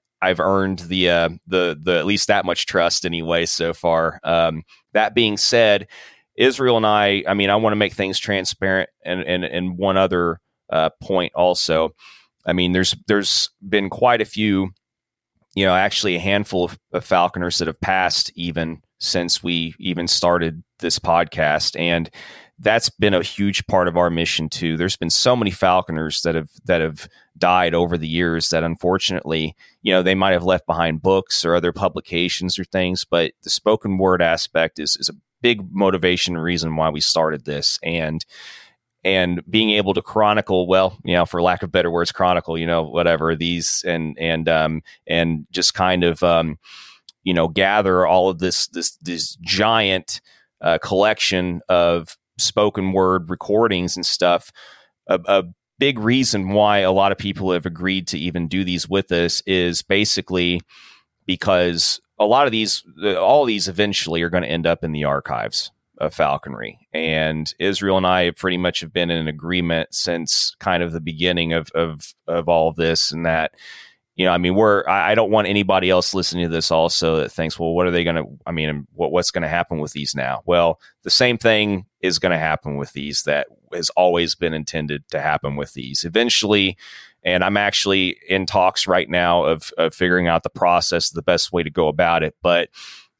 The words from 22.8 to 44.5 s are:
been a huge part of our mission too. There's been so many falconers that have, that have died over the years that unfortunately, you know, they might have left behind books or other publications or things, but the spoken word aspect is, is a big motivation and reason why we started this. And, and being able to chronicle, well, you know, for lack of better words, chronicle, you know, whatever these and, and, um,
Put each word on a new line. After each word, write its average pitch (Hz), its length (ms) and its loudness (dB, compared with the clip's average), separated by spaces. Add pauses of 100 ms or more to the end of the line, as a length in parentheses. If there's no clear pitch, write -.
been 101 260 2
a 85 80 4
huge - 440 -2
part 90 220 2
of 82 80 -2
our 87 120 4
mission 82 400 -2
too. 80 280 -2
There's 87 200 -2
been 82 140 -4
so - 240 2
many 107 160 0
falconers 85 720 0
that 82 140 0
have, 78 140 -6 (140)
that 87 160 0
have 80 280 -6 (280)
died 90 380 2
over 85 240 0
the 80 100 -6
years 82 420 0
that 82 120 0
unfortunately, 82 960 -2 (260)
you 101 100 2
know, 92 100 4
they 95 120 2
might 95 160 2
have 87 140 2
left 92 220 2
behind 80 360 0
books 95 420 2
or 85 120 4
other 87 160 0
publications 87 840 -4
or 90 60 -6
things, 90 400 -2
but 85 280 0 (100)
the - 80 -12
spoken 107 480 0
word 92 240 4
aspect 82 560 0
is, 76 180 -4
is 73 120 -6
a 76 60 -8 (260)
big 117 220 0 (100)
motivation 92 640 0
and 80 80 -4
reason 82 320 -2
why 78 120 0
we 76 120 -4
started 78 440 0
this. 73 380 -4
And, 82 420 -4 (800)
and 90 480 0
being 110 200 2
able 101 240 2
to - 80 0
chronicle, 104 680 2
well, 92 360 4
you 87 100 0
know, 87 120 4
for 87 160 -2
lack 90 220 2
of 80 80 -10
better 87 180 2
words, 85 220 0
chronicle, 87 440 0
you 82 100 -4
know, 82 180 0
whatever 82 500 2
these 85 500 -4
and, 82 360 -4
and, 82 280 -2
um, 80 340 0 (260)